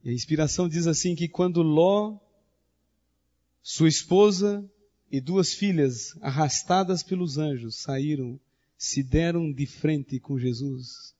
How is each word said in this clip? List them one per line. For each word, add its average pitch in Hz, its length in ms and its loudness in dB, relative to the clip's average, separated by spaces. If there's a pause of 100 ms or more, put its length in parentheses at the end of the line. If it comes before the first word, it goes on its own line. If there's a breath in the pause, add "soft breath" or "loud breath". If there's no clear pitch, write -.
E 131 60 -10
a 120 40 -2
inspiração 156 560 0
diz 165 180 -2
assim 170 280 0
que 165 120 -4
quando 175 340 0
Ló, 190 540 4 (1500)
sua - 280 2
esposa 202 760 2 (480)
e 139 80 -2
duas 170 340 0
filhas, 151 680 0
arrastadas 170 800 0
pelos 175 340 -4
anjos, 127 440 -4
saíram, 135 580 -4 (380)
se - 260 -4
deram 165 480 0
de 135 140 -4
frente 143 540 -2
com 135 200 -6
Jesus. 127 800 -6